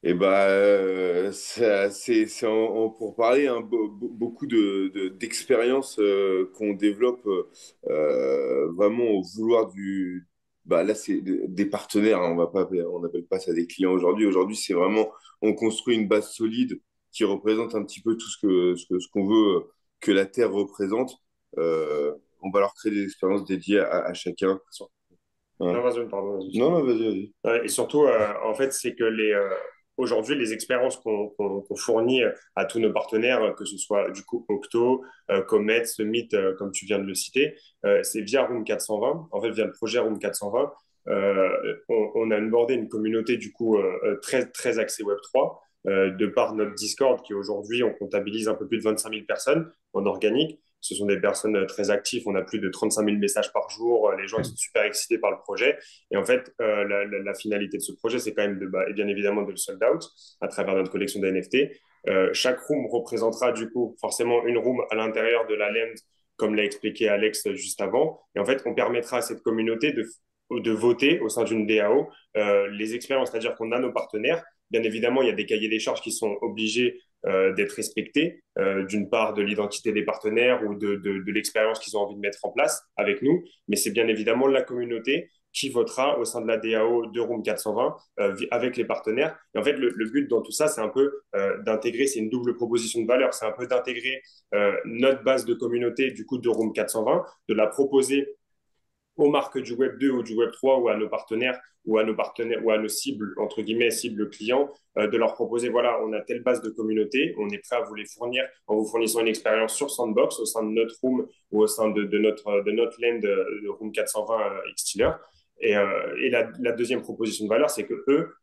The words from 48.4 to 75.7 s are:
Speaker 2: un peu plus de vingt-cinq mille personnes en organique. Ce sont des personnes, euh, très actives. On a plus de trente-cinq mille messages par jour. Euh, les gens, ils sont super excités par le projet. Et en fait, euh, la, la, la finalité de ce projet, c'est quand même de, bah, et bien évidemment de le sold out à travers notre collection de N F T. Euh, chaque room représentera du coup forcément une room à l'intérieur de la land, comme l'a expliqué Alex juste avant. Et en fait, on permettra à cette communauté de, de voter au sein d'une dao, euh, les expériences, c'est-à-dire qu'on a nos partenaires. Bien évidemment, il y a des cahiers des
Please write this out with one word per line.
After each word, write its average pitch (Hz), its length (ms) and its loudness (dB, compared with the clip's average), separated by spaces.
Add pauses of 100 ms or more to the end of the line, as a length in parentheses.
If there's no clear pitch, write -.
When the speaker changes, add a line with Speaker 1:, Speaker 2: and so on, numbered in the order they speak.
Speaker 2:
un 110 80 0
peu 98 120 -10
plus 110 120 0
de 101 40 -6
vingt-cinq 110 280 0
mille 107 160 -10
personnes 151 420 0 (240)
en 101 140 0
organique. 113 520 0 (200)
Ce - 160 -8
sont 101 100 -2
des 98 140 2
personnes, 104 360 0
euh, 95 100 2
très 101 260 -2
actives. - 340 -2
On 98 100 -2
a 95 60 0
plus 117 180 -6
de 104 80 -2
trente-cinq 107 360 -2
mille 104 140 2
messages 101 360 0
par - 160 -4
jour. 113 400 2
Euh, 95 80 -2
les 98 100 -8
gens, 110 120 -4
ils - 60 -4
sont - 120 -10
super - 260 0
excités 107 340 -2
par 101 140 0
le 95 60 -4
projet. 117 400 0 (340)
Et 98 60 0
en 95 80 0
fait, 123 340 0
euh, 107 260 2
la, 101 200 -2
la, 101 140 -6
la 98 140 -6
finalité 101 440 -4
de - 40 -6
ce 104 120 -8
projet, 117 260 -4
c'est 107 140 -6
quand 107 80 -2
même 101 180 -2
de, 95 80 -8
bah, 95 220 -2
et 104 40 -8
bien 101 140 -2
évidemment 101 360 0
de 98 80 -6
le 92 40 -10
sold - 260 -6
out 151 240 2 (360)
à 101 80 -4
travers 95 260 -2
notre 95 160 0
collection 98 300 -4
de 95 60 0
N 92 140 0
F - 60 -10
T. 139 320 0 (300)
Euh, 95 240 4
chaque 127 260 0
room 139 280 -2
représentera 117 680 0
du 113 180 -6
coup 117 300 -2
forcément 117 440 0
une 120 120 2
room 123 240 0 (100)
à 110 40 0
l'intérieur 110 520 2
de 107 60 0
la 104 180 0
land, 113 220 -2 (420)
comme 107 180 0
l'a 107 120 2
expliqué 107 420 -2
Alex 104 460 0
juste - 260 -8
avant. 120 420 0 (140)
Et 101 40 -2
en 101 60 0
fait, 135 200 0
on 113 80 -2
permettra 120 440 -2
à 117 40 0
cette 117 200 -8
communauté 113 520 0
de, 117 100 -2 (480)
de 117 200 -2
voter 120 500 4
au 110 80 -2
sein 113 160 0
d'une 110 200 0
dao, 107 440 4 (260)
euh, 101 320 4
les 107 260 -6
expériences, 131 380 -2
c'est-à-dire 113 240 -4
qu'on 113 160 -4
a 120 80 0
nos 127 140 -2
partenaires. 131 500 -2 (260)
Bien 113 140 2
évidemment, 113 380 2
il 127 60 4
y 107 40 2
a 101 40 -2
des 101 100 -2
cahiers 107 240 0
des 107 100 0